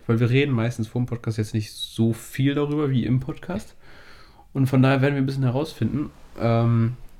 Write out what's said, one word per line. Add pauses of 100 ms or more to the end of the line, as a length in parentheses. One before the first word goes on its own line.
weil
wir
reden
meistens
vor
dem
Podcast
jetzt
nicht
so
viel
darüber
wie
im
Podcast. (760)
Und
von
daher
werden
wir
ein
bisschen
herausfinden, (300)
ähm, (240)